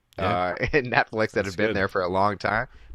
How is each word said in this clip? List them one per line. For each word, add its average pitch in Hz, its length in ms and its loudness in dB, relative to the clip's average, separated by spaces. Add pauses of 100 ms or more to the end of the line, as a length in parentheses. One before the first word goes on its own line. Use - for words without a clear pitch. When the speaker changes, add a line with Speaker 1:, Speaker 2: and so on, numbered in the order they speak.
(160)
Speaker 1:
Yeah. 90 440 0
Speaker 2:
uh, 123 60 -2
<laughs> - 60 -2
in 135 200 2
Netflix 113 400 0
that 107 100 0
Speaker 1:
That's 98 60 0
Speaker 2:
have 90 80 -8
been 107 140 0
Speaker 1:
good. 104 60 -2
Speaker 2:
there 98 120 0
for 95 140 -2
a 90 60 0
long 95 300 0
time. 110 300 -2 (260)